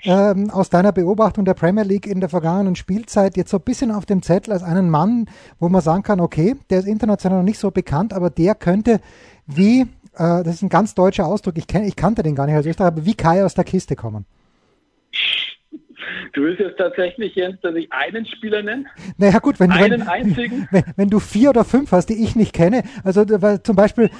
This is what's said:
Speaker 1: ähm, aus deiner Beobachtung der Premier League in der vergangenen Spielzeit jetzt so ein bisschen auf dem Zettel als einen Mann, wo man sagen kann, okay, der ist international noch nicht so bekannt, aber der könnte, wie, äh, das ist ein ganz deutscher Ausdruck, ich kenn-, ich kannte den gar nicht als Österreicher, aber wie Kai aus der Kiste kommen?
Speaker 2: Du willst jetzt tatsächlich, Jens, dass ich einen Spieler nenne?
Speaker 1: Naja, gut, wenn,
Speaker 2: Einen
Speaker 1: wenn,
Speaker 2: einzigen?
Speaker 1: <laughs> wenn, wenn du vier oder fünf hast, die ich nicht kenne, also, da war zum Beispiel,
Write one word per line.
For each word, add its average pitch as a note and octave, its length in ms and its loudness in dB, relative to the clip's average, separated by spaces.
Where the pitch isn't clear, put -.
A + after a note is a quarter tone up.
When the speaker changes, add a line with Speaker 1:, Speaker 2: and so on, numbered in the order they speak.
Speaker 1:
ähm, G3+ 480 2
aus F#3 200 -2
deiner F3+ 200 4
Beobachtung F#3+ 540 0
der F3+ 100 2
Premier G3+ 300 0
League G3 240 -2
in F#3+ 100 -4
der F#3+ 100 -2
vergangenen F3+ 460 0
Spielzeit G3 640 -2
jetzt F3+ 140 -4
so G3+ 80 0
ein - 40 -4
bisschen A#3+ 300 -2
auf G#3 120 -6
dem F#3+ 180 0
Zettel G#3 300 -2
als F#3 120 -4
einen F3 260 0
Mann, G#3 360 2
wo F3 80 0
man F#3 140 4
sagen E3 200 0
kann, G3+ 160 0
okay, F3 380 0
der F#3 100 2
ist G3 80 -4
international G#3 500 0
noch F3+ 60 2
nicht G#3 160 -2
so G3 100 -2
bekannt, F#3 440 -2
aber F3 140 -2
der F3+ 280 0
könnte, G#3+ 440 0
wie, G3+ 360 4
äh, A#3+ 40 0
das F3 320 0
ist E3+ 140 -4
ein F#3+ 60 -2
ganz G3 280 2
deutscher F#3+ 300 2
Ausdruck, F3+ 300 -4
ich - 120 -8
kenn-, G#3 160 -2
ich G3 100 -4
kannte G3+ 300 -2
den D#3 100 -2
gar C#3 120 -2
nicht D3+ 100 0
als D3 100 0
Österreicher, E3 300 0
aber D#3 100 -6
wie A3 80 0
Kai F3 300 2
aus F3+ 100 -2
der F#3 80 0
Kiste - 320 -4
kommen? G#2+ 320 -10
Speaker 2:
Du C#3 100 -2
willst F3 180 -2
jetzt F3+ 180 -4
tatsächlich, F3+ 560 -4
Jens, F#3 260 -4
dass E3+ 140 -4
ich E3 180 -6
einen F3 340 -6
Spieler G#3 360 -6
nenne? A#3+ 240 -8
Speaker 1:
Naja, G3 200 6
gut, - 220 0
wenn, F3+ 100 6
Speaker 2:
Einen G#3 300 4
Speaker 1:
wenn, A3 80 -6
Speaker 2:
einzigen? A3+ 600 -4
Speaker 1:
<laughs> - 40 -4
wenn, F#3+ 120 4
wenn G3+ 140 0
du G#3 100 2
vier B3+ 300 2
oder A3+ 140 4
fünf C#4 280 0
hast, F3+ 140 4
die A3 160 -2
ich G#3 140 -2
nicht A3 160 2
kenne, F#3+ 300 2
also, F#3+ 200 2
da G3+ 180 0
war G#3 200 2
zum G3+ 140 0
Beispiel, G#3 440 4